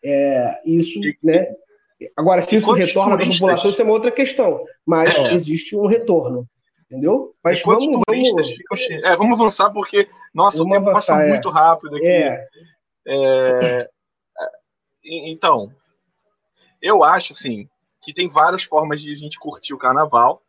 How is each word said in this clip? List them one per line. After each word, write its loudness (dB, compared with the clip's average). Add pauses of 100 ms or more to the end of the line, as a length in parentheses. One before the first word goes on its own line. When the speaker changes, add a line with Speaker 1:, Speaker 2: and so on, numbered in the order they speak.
Speaker 1:
É, -2
isso, 0
Speaker 2:
E, -6
Speaker 1:
né? 2 (680)
Agora, 2
se 0
Speaker 2:
e 6
Speaker 1:
isso 2
Speaker 2:
quantos 2
Speaker 1:
retorna 0
pra -2
Speaker 2:
turistas -2
Speaker 1:
população, 0
isso -4
é 2
uma 2
outra 0
questão. -2 (220)
Mas 2
Speaker 2:
É. 2
Speaker 1:
existe -4
um 0
retorno, -2 (380)
entendeu? -4
Mas 0
Speaker 2:
E -10
quantos 4
Speaker 1:
vamos, 0
Speaker 2:
turistas 0 (140)
Speaker 1:
vamos -8
Speaker 2:
ficam -10
che-, -8
é, 2
vamos 2
avançar, 2
porque, -2 (260)
nossa, 2
o -4
Speaker 1:
Vamos 2
Speaker 2:
tempo 2
passa 2
Speaker 1:
avançar, 4
é. 4
Speaker 2:
muito -2
rápido 2
aqui. 0
Speaker 1:
É. 0 (600)
Speaker 2:
É, 0 (1120)
e-, -12
então, -2 (1120)
eu 4
acho, 2
assim, -10 (340)
que -18
tem -4
várias 0
formas -4
de -12
a -10
gente -16
curtir -14
o -14
carnaval 2